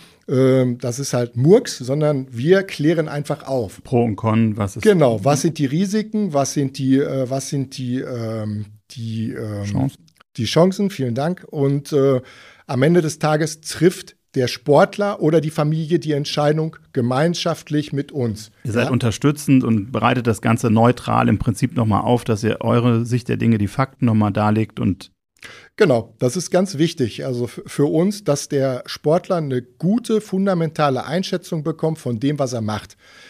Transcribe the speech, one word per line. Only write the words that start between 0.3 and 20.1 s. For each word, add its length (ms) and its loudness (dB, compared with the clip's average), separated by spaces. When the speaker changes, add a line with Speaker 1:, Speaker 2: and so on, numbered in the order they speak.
Speaker 1:
das 200 -6
ist 140 -6
halt 240 -2
Murks“, 420 4
sondern 500 -2
wir 360 2
klären 420 0
einfach 400 -8
auf. 380 -4
Speaker 2:
Pro 180 2
und 140 -2
Con, 400 0
was 180 -4
ist 80 -8
Speaker 1:
Genau, 420 4
was 180 2
sind 160 -2
die 80 0
Risiken, 640 -2
was 200 0
sind 260 -2
die, 180 2
äh, 340 -2
was 180 -6
sind 300 -6
die, 220 -4
ähm, 640 -6
die, 400 -8
ähm, 340 -8
Speaker 2:
Chancen. 340 -4
Speaker 1:
die 100 -2
Chancen, 440 2
vielen 240 -4
Dank. 340 -4
Und, 440 -2
äh, 280 4
am 160 0
Ende 200 6
des 180 -6
Tages 400 0
trifft 560 -2
der 140 0
Sportler 720 2
oder 200 4
die 100 -2
Familie 500 0
die 120 -4
Entscheidung 640 0
gemeinschaftlich 1000 -2
mit 180 -4
uns. 400 -4
Speaker 2:
Ihr 80 -4
seid 140 0
Speaker 1:
Ja? 40 -4
Speaker 2:
unterstützend 720 2
und 300 -2
bereitet 340 0